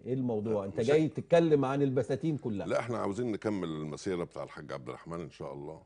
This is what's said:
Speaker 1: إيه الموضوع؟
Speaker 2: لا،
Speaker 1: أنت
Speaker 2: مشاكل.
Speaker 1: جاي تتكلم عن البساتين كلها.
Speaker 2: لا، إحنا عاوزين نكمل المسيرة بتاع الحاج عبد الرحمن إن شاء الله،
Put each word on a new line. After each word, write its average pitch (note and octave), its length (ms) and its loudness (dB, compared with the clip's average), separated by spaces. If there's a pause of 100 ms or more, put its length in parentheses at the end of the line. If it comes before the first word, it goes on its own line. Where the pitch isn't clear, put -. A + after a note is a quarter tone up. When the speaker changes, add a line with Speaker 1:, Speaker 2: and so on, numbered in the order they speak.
Speaker 1:
إيه A#2+ 80 -2
الموضوع؟ A2+ 480 0
Speaker 2:
لا، F#2+ 40 -6
Speaker 1:
أنت G2 140 -4
Speaker 2:
مشاكل. A#2 80 2
Speaker 1:
جاي D3+ 200 6
تتكلم D#3 580 6
عن C#3 160 0
البساتين C#3 560 0
كلها. G2+ 300 -4
Speaker 2:
لا، B2+ 120 0
إحنا A#2 180 -2
عاوزين G2+ 340 -2
نكمل G2 360 -2
المسيرة D#2 560 -4
بتاع D2 200 -8
الحاج C#2 300 -10
عبد C2 160 -8
الرحمن E2 320 -8
إن D#2+ 100 -10
شاء - 220 -10
الله، D2 320 -12